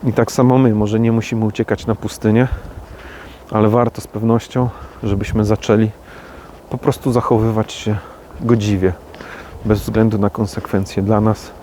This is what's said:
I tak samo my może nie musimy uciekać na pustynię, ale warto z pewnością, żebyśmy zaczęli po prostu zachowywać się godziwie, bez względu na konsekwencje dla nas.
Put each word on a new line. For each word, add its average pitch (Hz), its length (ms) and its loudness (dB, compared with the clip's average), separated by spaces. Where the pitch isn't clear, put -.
I 120 80 0
tak 117 200 0
samo 127 260 4
my 123 160 4
może 107 260 0
nie 113 120 2
musimy 110 320 0
uciekać 107 420 -2
na 113 80 0
pustynię, 110 540 2
ale 107 180 4
warto 117 320 2
z - 60 -14
pewnością, 113 640 0
żebyśmy 104 420 -2
zaczęli 107 460 2
po 127 80 -6
prostu - 340 -2
zachowywać 110 600 2
się 107 240 -4
godziwie, 104 520 2
bez 104 160 2
względu 110 380 2
na 101 120 2
konsekwencje 98 720 -4
dla 104 180 2
nas. 107 300 0